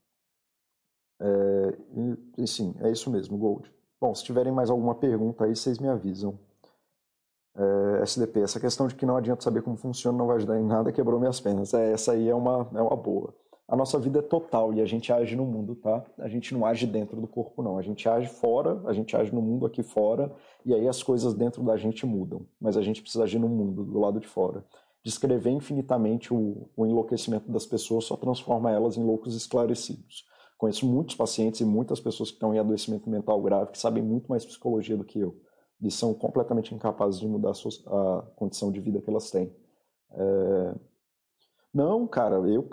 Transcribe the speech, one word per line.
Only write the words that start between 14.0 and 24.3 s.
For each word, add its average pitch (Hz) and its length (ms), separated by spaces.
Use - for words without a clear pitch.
é - 20
total 147 520
e 110 80
a 110 40
gente 113 280
age 120 240
no 131 80
mundo, 113 300
tá? 117 300
A - 80
gente 113 260
não 117 120
age 117 200
dentro 110 360
do 110 60
corpo, - 360
não. 98 140
A 95 40
gente 104 280
age 123 180
fora, 131 580
a 117 60
gente 110 240
age 113 180
no 120 80
mundo 117 240
aqui 117 160
fora, 117 540
e 123 80
aí 113 120
as 123 160
coisas 123 320
dentro 120 300
da 113 140
gente 110 280
mudam. 92 400
Mas 107 160
a 104 60
gente 107 200
precisa 113 220
agir 107 160
no 117 80
mundo, 101 380
do 101 120
lado 104 220
de - 80
fora. - 380